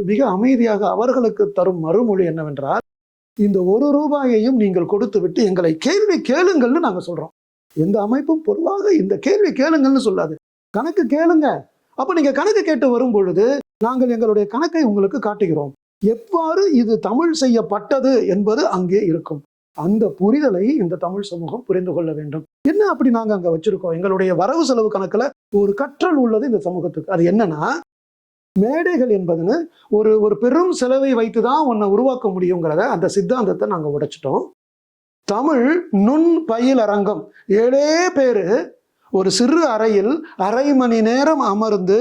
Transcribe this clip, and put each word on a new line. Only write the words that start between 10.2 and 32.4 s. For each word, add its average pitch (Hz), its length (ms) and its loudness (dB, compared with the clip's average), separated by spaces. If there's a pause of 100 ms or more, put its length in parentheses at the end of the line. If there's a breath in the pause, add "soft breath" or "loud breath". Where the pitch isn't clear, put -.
கணக்கு 302 320 -2
கேளுங்க. 311 400 2 (520)
அப்ப 269 160 -2
நீங்க 285 180 2
கணக்கு 392 300 2
கேட்டு 285 280 0
வரும் 240 260 0
பொழுது 190 300 2 (380)
நாங்கள் 247 300 0
எங்களுடைய 214 320 2
கணக்கை 320 360 -2
உங்களுக்கு 202 360 0
காட்டுகிறோம். 180 540 -2 (300)
எவ்வாறு 330 600 0 (100)
இது 233 260 2
தமிழ் 285 340 -2
செய்யப்பட்டது 254 800 0 (140)
என்பது 208 400 0
அங்கே 185 380 0
இருக்கும். 160 360 -4 (360)
அந்த 202 320 0
புரிதலை 208 560 0 (120)
இந்த 180 200 -2
தமிழ் 190 320 -6
சமூகம் 175 380 -10
புரிந்து 180 260 -2
கொள்ள 165 200 -4
வேண்டும். 151 320 -10 (240)
என்ன 403 200 2
அப்படி 277 220 0
நாங்க 226 240 0
அங்க 175 160 -2
வச்சிருக்கோம்? 170 460 -2
எங்களுடைய 190 380 0
வரவு 254 300 0
செலவு 233 280 0
கணக்குல 196 340 -2 (280)
ஒரு 202 200 2
கற்றல் 285 500 -2
உள்ளது 220 220 0
இந்த 220 140 0
சமூகத்துக்கு. 175 520 -6
அது 170 120 2
என்னன்னா, 175 380 0 (920)
மேடைகள் 262 640 0
என்பதுன்னு 175 380 -2 (340 soft breath)
ஒரு, 214 200 2 (100)
ஒரு 208 180 2
பெரும் 302 340 2
செலவை 269 420 0
வைத்து 226 280 0
தான் 277 240 2
உன்னை 208 220 0
உருவாக்க 220 400 2
முடியுங்கிறத, 180 600 0